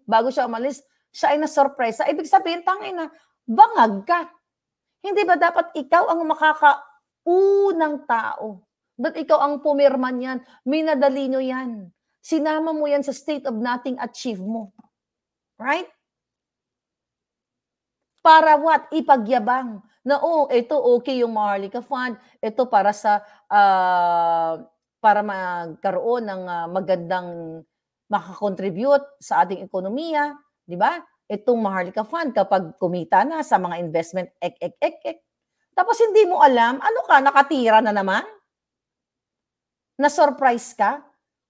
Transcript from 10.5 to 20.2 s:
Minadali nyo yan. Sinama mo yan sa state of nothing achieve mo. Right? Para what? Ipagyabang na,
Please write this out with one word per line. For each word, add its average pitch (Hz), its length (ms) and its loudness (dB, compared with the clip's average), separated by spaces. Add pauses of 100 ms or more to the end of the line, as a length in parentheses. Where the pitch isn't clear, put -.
Minadali 277 640 0
nyo 262 80 -2
yan. 254 480 -8 (320)
Sinama 311 560 -2
mo 302 80 -4
yan 285 160 0
sa 277 160 -6
state 285 320 -8
of 233 80 -6
nothing 247 400 -6
achieve 226 480 -10
mo. 214 240 -10 (880)
Right? 285 320 -6 (2250)
Para 320 400 6
what? 302 320 0
Ipagyabang 247 880 0 (200)
na, 277 200 -2